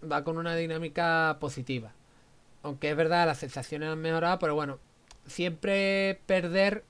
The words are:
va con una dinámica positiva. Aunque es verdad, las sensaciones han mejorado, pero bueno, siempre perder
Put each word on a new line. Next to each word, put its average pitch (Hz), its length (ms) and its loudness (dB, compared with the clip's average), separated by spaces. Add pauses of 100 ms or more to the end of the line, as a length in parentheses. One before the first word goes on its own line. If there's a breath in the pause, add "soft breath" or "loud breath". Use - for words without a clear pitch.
va 143 140 0
con 165 140 -4
una 170 180 -2
dinámica 165 840 0
positiva. 131 540 -6 (680 soft breath)
Aunque 147 280 -2
es 147 60 -2
verdad, 170 300 4
las 147 120 0
sensaciones 147 500 -6
han 160 120 -4
mejorado, 165 380 2
pero 151 160 2
bueno, 151 240 -2 (460)
siempre 196 1000 0
perder 190 640 2